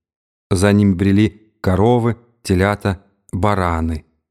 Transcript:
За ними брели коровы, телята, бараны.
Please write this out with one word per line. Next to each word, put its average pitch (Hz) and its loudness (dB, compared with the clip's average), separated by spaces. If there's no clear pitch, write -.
За 98 2
ними 101 2
брели 98 -2
коровы, 113 0
телята, 98 -2
бараны. 87 -4